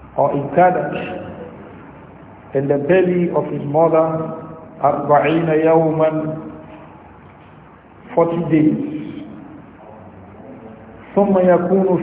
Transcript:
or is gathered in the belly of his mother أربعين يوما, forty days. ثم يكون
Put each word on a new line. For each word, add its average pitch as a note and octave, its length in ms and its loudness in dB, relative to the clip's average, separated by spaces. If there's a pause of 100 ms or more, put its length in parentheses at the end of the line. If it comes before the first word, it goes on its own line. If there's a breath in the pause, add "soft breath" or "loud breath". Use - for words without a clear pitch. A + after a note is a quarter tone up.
(180)
or C#3 160 0
is C#3 120 -4 (100)
gathered E3+ 420 2 (1600)
in C#3 120 -2
the C#3+ 120 0 (100)
belly F3+ 400 2
of D3 240 -2
his C#3+ 120 -6
mother D#3+ 680 0 (500)
أربعين D3 680 2
يوما, D#3 880 2 (1800)
forty E3+ 340 0
days. - 480 0 (2250)
ثم G3 220 2
يكون F3+ 640 4